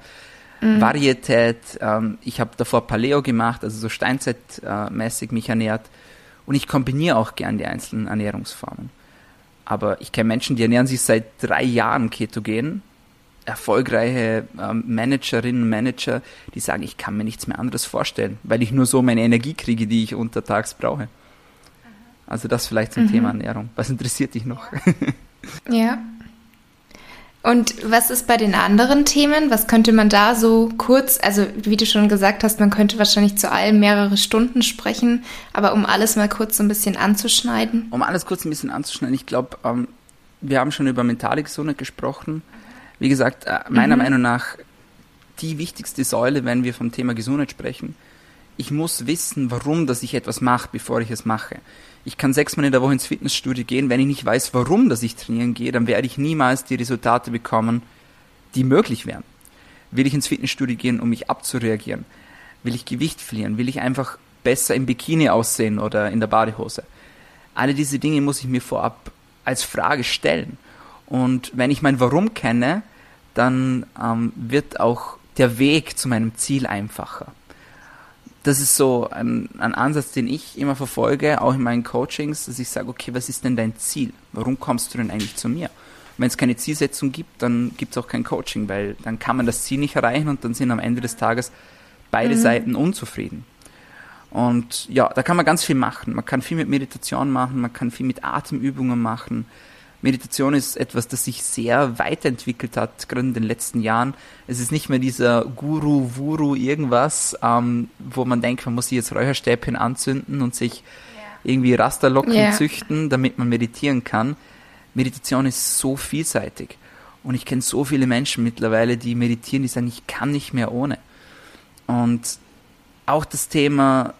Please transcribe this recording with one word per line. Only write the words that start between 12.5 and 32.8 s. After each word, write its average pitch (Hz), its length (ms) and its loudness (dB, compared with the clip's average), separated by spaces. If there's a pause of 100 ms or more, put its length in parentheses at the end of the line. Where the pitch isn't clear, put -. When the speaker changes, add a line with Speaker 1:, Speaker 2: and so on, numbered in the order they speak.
Speaker 2:
Erfolgreiche, 117 1000 0 (140)
ähm, 107 280 -4
Managerinnen 123 760 0
und 113 60 2
Manager, 120 520 -2 (320)
die - 60 -8
sagen, - 240 -2
"Ich - 140 -12
kann 98 200 -6
mir 107 60 -2
nichts 110 240 -6
mehr - 120 -6
anderes 120 260 -4
vorstellen, - 580 -6
weil 113 180 -2
ich 110 100 -2
nur 131 140 2
so 127 160 2
meine 117 200 2
Energie 117 340 2
kriege, 113 320 -2
die 113 160 2
ich 110 120 -6
untertags 110 600 -4
brauche." 120 340 -4 (1160)
Also - 200 -8
das 120 200 -2
vielleicht 110 260 -2
zum 233 100 2
Speaker 1:
Mhm. 208 80 4
Speaker 2:
Thema 120 180 4
Ernährung. 110 460 -6
Was 113 140 -4
interessiert 127 460 -4
dich 113 100 -6
noch? 123 200 -10 (520)
<laughs> - 520 -18
Speaker 1:
Ja. 226 280 2 (1500)
Und 233 320 4 (160)
was 233 180 4
ist 247 160 -2
bei 233 120 4
den 202 180 4
anderen 233 500 6
Themen? 294 460 4
Was 220 160 2
könnte 226 260 8
man 214 160 8
da 208 240 6
so 226 440 6
kurz, 262 440 4
also 202 240 4 (100)
wie 208 220 0
du 220 80 2
schon 208 240 4
gesagt 196 340 4
hast, 214 160 2
man 208 120 8
könnte 208 260 4